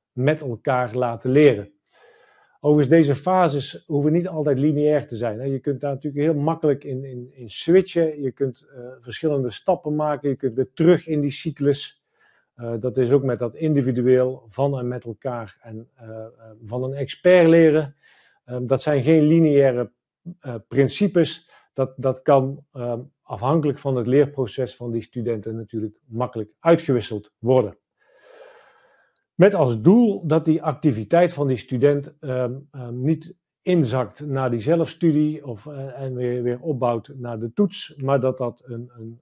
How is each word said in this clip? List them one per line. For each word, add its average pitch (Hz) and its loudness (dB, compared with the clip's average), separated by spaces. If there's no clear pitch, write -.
met 143 0
elkaar 123 -4
laten 123 -4
leren. 127 4
Overigens, 151 4
deze 143 4
fases 170 -2
hoeven 151 0
niet 175 0
altijd 151 -2
lineair 147 0
te 120 -12
zijn, 110 -4
hè. 131 -10
Je 135 -4
kunt 135 -4
daar 143 -6
natuurlijk 143 -6
heel 151 0
makkelijk 151 0
in, 135 -8
in, 127 -14
in 120 -18
switchen. 165 0
Je 135 -4
kunt, 131 -6
eh, 123 -18
verschillende 127 -4
stappen 151 -4
maken. 147 -2
Je 131 -2
kunt 120 -2
weer 127 -2
terug 170 4
in 151 -2
die 143 -2
cyclus. - -4
Eh, 117 -8
dat 120 -4
is 123 2
ook 135 4
met 123 -2
dat 120 -6
individueel, 127 2
van 139 -4
en 123 -6
met 123 -8
elkaar 117 -10
en, 113 -16
eh, 117 -20
eh, 113 -14
van 120 -6
een 135 -8
expert 165 4
leren. 156 4
Ehm, 123 -8
dat 127 0
zijn 147 0
geen 156 6
lineaire, 143 4
eh, 123 -12
principes. 147 0
Dat, 135 -4
dat 131 -4
kan, 139 2
ehm, 120 -6
afhankelijk 135 -2
van 135 -2
het 113 -2
leerproces 135 0
van 120 -10
die 113 -4
studenten 113 -8
natuurlijk 110 -8
makkelijk 117 -8
uitgewisseld 127 0
worden. 113 0
Met 202 6
als 127 0
doel 190 4
dat 156 0
die 160 0
activiteit 156 0
van 147 -2
die 131 0
student, 143 -2
ehm, 127 -4
ehm, 123 -12
niet 160 -4
inzakt 135 -2
naar 135 -4
die 117 -4
zelfstudie 151 0
of, 110 -14
eh, 139 -12
en 131 -8
weer, 123 -4
weer 123 -4
opbouwt 123 -4
naar 120 -10
de 113 -8
toets, - -4
maar 135 0
dat 127 -2
dat 120 -8
een, 120 -14
een, 113 -18